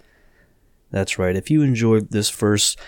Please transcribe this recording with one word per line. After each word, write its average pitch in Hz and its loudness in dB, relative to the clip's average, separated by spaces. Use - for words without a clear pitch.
That's 98 -4
right. 92 0
If 95 -4
you 151 4
enjoyed 113 2
this 104 0
first - 0